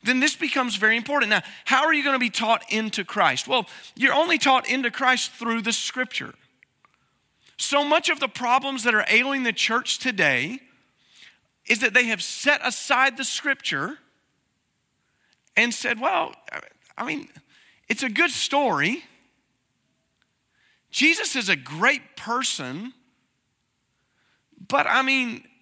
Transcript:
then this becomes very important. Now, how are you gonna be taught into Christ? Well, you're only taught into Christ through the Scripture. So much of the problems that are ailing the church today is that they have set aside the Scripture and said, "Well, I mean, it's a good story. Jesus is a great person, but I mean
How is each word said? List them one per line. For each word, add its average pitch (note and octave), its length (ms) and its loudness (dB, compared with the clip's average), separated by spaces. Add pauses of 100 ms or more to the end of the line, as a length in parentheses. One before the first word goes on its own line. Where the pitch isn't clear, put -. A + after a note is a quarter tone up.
then B3+ 160 0
this D4 160 2
becomes C4 400 -2
very A3 200 2
important. A#3+ 360 -2
Now, F#3 100 2 (240)
how C4+ 200 4
are D#4+ 80 4
you D4 100 2
gonna C4+ 160 2
be A#3+ 100 0
taught A3 420 0
into G#3 320 -4
Christ? D3+ 440 0
Well, A3 180 0 (300)
you're C4 180 2
only E4 240 2
taught C4 320 2
into B3+ 220 -2
Christ B3+ 400 0
through A3+ 320 -4
the A3+ 100 0
Scripture. - 640 -6 (1200)
So C#4+ 260 2
much D#4 240 2
of - 120 0
the C4+ 80 -2
problems B3+ 560 0
that A#3 100 2
are G#3+ 160 2
ailing C4 320 2
the A#3 120 -2
church - 440 -2
today F3+ 600 0 (1040)
is A3 140 0
that A3 160 -2
they B3 100 6
have G#3+ 160 -2
set - 420 0
aside B3+ 540 0
the C4+ 60 -6
Scripture C4 760 -4 (1600)
and A3+ 180 2
said, A#3 260 -4
"Well, E4+ 360 -2 (600)
I - 80 -8
mean, D#3 260 -8 (600)
it's A3+ 140 -4
a B3+ 60 -2
good D4 200 0
story. B3 720 0 (1900)
Jesus E4 440 2
is G#3 140 -2
a F3+ 60 4
great D#3+ 600 -2
person, A3+ 800 -4 (1700)
but - 200 2
I B3+ 140 4
mean C4 420 0 (180)